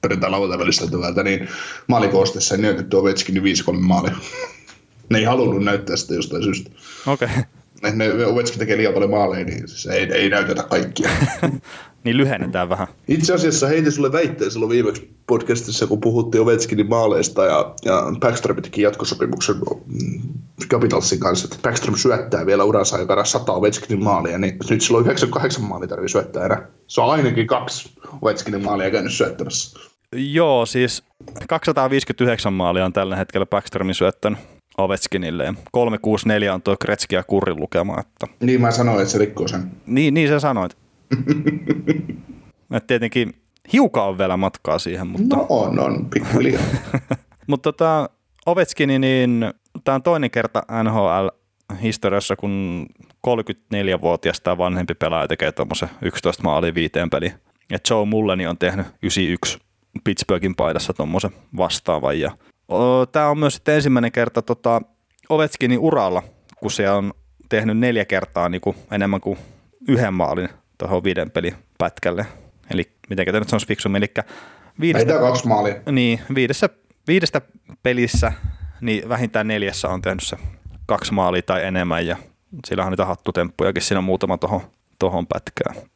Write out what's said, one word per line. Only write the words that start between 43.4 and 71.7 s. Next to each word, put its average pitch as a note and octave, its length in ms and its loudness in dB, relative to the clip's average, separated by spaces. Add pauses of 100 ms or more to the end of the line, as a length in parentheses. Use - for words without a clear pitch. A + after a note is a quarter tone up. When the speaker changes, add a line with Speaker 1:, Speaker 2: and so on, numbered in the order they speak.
Speaker 2:
hiukan G#3+ 320 4
on F#2+ 140 -2
vielä F#2 180 2
matkaa F#2 420 0
siihen, F2+ 280 -6
mutta A3+ 300 2
Speaker 1:
No C#4 120 0
on, - 300 2
on, - 360 0
pikkuhiljaa. - 480 2 (480)
Speaker 2:
<laughs> - 380 -10
Mut C#3 140 0
tota, D#3 480 2 (360)
Ovechkin, D3+ 540 2
niin B2 500 2 (340)
tää C3+ 100 2
on C3 80 -2
toinen D3+ 280 2
kerta A2+ 320 0 (220)
N A2 80 2
H A2+ 40 0
L-historiassa, G2 1400 -2
kun F#2+ 500 -6 (340)
kolmekymmentäneljä-vuotias F#2+ 1200 -2
tai F2+ 180 0
vanhempi F2+ 360 -2
pelaaja D#2+ 340 -2
tekee D2+ 240 -2
tommosen - 360 -4 (140)
yksitoista - 400 -4
maalia E2+ 320 0
viiteen E2 360 -2
peliin. D#2 220 -2 (380)
Et F#2 100 -4 (100)
Joe A2 160 2
Mulleni G#2 400 0
on E2+ 120 -4
tehnyt F2+ 280 -2 (160)
ysi F#2 260 0
yksi - 300 -4 (460)
Pittsburghin F#2 500 -2
paidassa - 380 -2
tommosen E2+ 380 -2 (260)
vastaavan. D#2 640 -2
Ja, C#2+ 100 -2 (380)
o, B2 380 2
tää D3+ 240 0
on D3 80 0
myös C#3+ 160 0
sitten - 200 0
ensimmäinen C3 380 2
kerta, A#2 300 0
tota, A#2 400 0 (460)
Ovechkinin D3 500 2
uralla, G#2 440 2 (380)
kun G#2 100 -4
se G2 200 0
on G2+ 220 0 (360)
tehnyt G#2+ 300 0
neljä A#2+ 260 2
kertaa F2+ 440 -2
niinku F2+ 260 -4 (160)
enemmän G2+ 300 -2
kuin G2+ 180 -4 (500)
yhden A#2+ 260 2
maalin F2 340 -2 (300)
tohon F2+ 260 -2
viiden F2+ 260 -2
pelin E2+ 240 -4 (240)